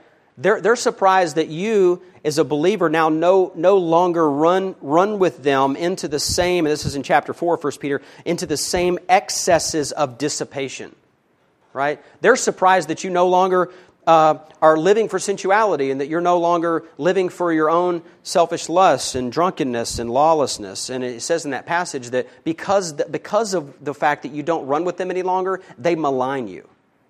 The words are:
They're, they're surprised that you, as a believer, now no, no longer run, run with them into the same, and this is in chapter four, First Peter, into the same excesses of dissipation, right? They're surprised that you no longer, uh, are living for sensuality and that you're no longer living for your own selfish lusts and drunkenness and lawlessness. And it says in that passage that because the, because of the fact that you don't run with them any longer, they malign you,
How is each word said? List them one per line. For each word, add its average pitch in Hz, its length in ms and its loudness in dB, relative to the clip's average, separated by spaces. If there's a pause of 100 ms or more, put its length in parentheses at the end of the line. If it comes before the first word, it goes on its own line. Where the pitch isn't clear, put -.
(380)
They're, 185 240 0
they're 214 140 2
surprised 190 600 2
that 160 100 0
you, 180 540 0 (220)
as 147 140 -2
a 160 60 4
believer, 160 460 0
now 160 200 4
no, 175 460 2
no 180 220 4
longer 170 520 2
run, 175 520 2
run 185 380 2
with 170 240 -2
them 139 320 2
into 175 320 -4
the 143 120 -4
same, 180 460 0
and 147 60 0
this 151 140 -4
is 139 100 -6
in 135 80 -6
chapter 143 300 0
four, 170 240 -2
First - 220 -6
Peter, 139 220 -4 (240)
into 170 200 -4
the 147 120 -4
same 180 500 0
excesses 165 840 0
of 127 260 -4
dissipation, 135 800 -8 (760)
right? 143 300 -4 (200)
They're 208 140 6
surprised 185 520 2
that 156 160 -6
you 185 60 -6
no 180 180 2
longer, 180 440 2 (360)
uh, 160 320 4 (220)
are 160 160 6
living 180 320 2
for 185 100 -4
sensuality 185 720 0
and 135 100 -4
that 139 60 -6
you're 156 140 -4
no 175 180 2
longer 170 460 0 (120)
living 180 320 0
for 175 240 -2
your 156 160 2
own 175 320 0 (220)
selfish 170 460 0
lusts 165 440 2
and 127 180 -6
drunkenness 135 680 -4
and 117 100 -6
lawlessness. 127 800 0
And 127 140 -6
it 123 180 -8
says 165 240 -2
in 143 60 -6
that 120 160 -8
passage 156 440 -6
that 123 160 -2 (160)
because 180 520 -2
the, 156 100 -4
because 196 480 -4
of 143 300 -6
the 139 100 -6
fact 147 300 -2
that - 80 -12
you 147 100 -8
don't 160 240 -4
run 147 180 -2
with 175 140 -6
them 180 140 -6
any 180 100 -4
longer, 185 400 -4 (160)
they 170 180 -2
malign 135 520 -2
you, 85 200 -16 (420)